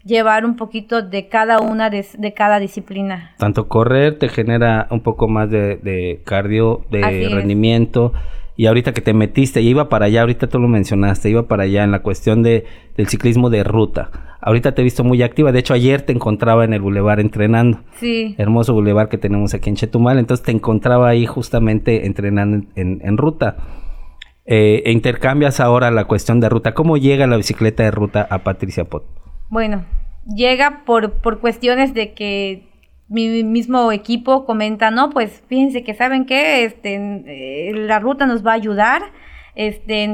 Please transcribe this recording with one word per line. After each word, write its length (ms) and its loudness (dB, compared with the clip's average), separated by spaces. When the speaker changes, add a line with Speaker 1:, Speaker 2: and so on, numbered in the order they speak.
Speaker 1:
llevar 400 2
un 120 -2
poquito 460 -6
de 260 -8
cada 320 2
una 300 -2
de, 160 -6
de 160 -6
cada 280 2
disciplina. 800 -8
Speaker 2:
Tanto 300 0
correr 500 2
te 100 0
genera 600 0
un 100 -2
poco 280 0
más 220 0
de, 260 0
de 480 -6
cardio, 680 0
de 140 0
Speaker 1:
Así 200 0
es. 80 -2
Speaker 2:
rendimiento. 800 2
Y 100 2
ahorita 260 2
que 80 -8
te 140 2
metiste, 480 2
y 60 4
iba 200 4
para 180 2
allá, 140 4
ahorita 260 0
tú 120 0
lo 100 2
mencionaste, 640 2
iba 180 2
para 160 0
allá 200 2
en 60 2
la 120 0
cuestión 400 0
de, 240 2
del 120 0
ciclismo 420 2
de 140 2
ruta. 460 0
Ahorita 340 0
te 80 2
he 20 4
visto 200 0
muy 180 4
activa. 300 2
De 80 2
hecho, 120 -2
ayer 300 2
te 100 -2
encontraba 520 2
en 100 0
el 60 -2
bulevar 380 0
entrenando. 640 2
Speaker 1:
Sí. 440 -6
Speaker 2:
Hermoso 360 2
bulevar 340 2
que 100 -4
tenemos 360 -2
aquí 160 -4
en 60 -2
Chetumal. 420 2
Entonces, 260 0
te 80 0
encontraba 560 2
ahí 180 2
justamente 800 0
entrenando 500 0
en, 180 -6
en, 280 -4
en 140 -2
ruta. 400 0
Eh, 400 4
e 60 2
intercambias 720 0
ahora 320 4
la 140 2
cuestión 340 2
de 80 2
ruta. 260 0
¿Cómo 220 2
llega 320 2
la 80 4
bicicleta 480 0
de 80 2
ruta 360 -2
a 100 -2
Patricia 460 -4
Pot? 220 -10
Speaker 1:
Bueno, 360 -4
llega 580 0
por, 280 0
por 280 -2
cuestiones 540 0
de 180 -6
que 560 -8
mi 360 -2
mismo 480 0
equipo 540 -2
comenta, 440 -2
"No, 200 0
pues, 360 -4
fíjense 380 0
que, 100 -8
¿saben 300 -2
qué? 400 0
Este, 320 -8
eh, 800 -10
la 260 -2
ruta 260 0
nos 180 -2
va 80 2
a 20 0
ayudar. 480 0
Este, 600 -4